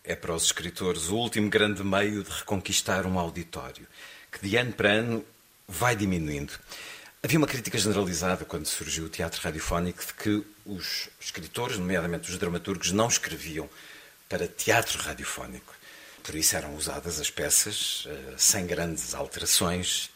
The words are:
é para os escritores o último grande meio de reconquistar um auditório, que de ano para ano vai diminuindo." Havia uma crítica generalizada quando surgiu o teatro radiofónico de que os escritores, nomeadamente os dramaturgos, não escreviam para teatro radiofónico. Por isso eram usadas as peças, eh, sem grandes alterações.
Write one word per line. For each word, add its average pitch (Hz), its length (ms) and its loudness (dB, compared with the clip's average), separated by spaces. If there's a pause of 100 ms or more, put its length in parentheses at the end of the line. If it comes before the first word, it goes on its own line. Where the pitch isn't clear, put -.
é 85 120 -2
para 85 180 -4
os 82 120 2
escritores 82 640 0
o 101 60 2
último 113 340 2
grande 104 340 4
meio 101 400 2
de - 80 -10
reconquistar 95 720 0
um 92 140 2
auditório, 82 680 -6 (440)
que - 140 -10
de 101 120 4
ano 123 160 2
para 101 180 6
ano 113 340 2 (420)
vai 117 280 2
diminuindo." 80 580 0 (720)
Havia 139 160 4
uma 147 80 6
crítica 120 320 -2
generalizada 92 640 2
quando 78 220 -4
surgiu 80 380 -2
o 80 40 -8
teatro - 320 -4
radiofónico 87 640 -2
de - 80 -10
que 104 320 2 (180)
os - 460 -6 (100)
escritores, - 560 -6
nomeadamente 87 540 0
os 90 80 -6
dramaturgos, 87 540 0
não 110 160 6
escreviam 78 600 -2 (640)
para 90 180 0
teatro - 540 2
radiofónico. - 720 -8 (480)
Por - 140 -10
isso 80 200 4
eram 76 200 -4
usadas 76 440 -4
as 71 120 -2
peças, - 720 2
eh, 67 320 -10
sem 92 300 4
grandes 85 480 -2
alterações. 87 1000 0